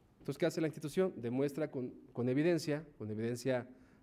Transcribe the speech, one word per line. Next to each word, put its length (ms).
Entonces, 200
¿qué 80
hace 140
la 60
institución? 500
Demuestra 540
con, 240
con 160
evidencia, 560
con 120
evidencia 560